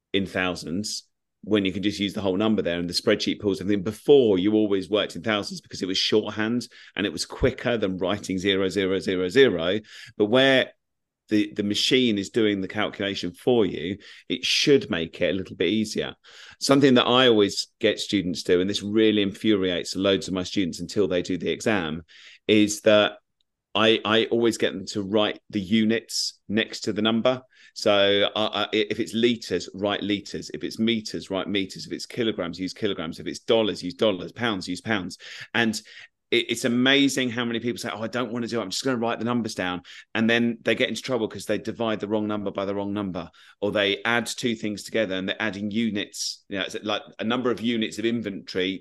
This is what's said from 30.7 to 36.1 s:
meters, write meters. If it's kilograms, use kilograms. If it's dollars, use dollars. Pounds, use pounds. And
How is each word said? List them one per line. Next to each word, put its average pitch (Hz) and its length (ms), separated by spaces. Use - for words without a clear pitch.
meters, 110 500
write 95 180
meters. 98 380
If 87 80
it's - 140
kilograms, 92 520
use 92 140
kilograms. 92 460
If 80 80
it's 73 100
dollars, 107 460
use 90 100
dollars. 92 380
Pounds, 110 360
use 90 140
pounds. 98 380
And 113 260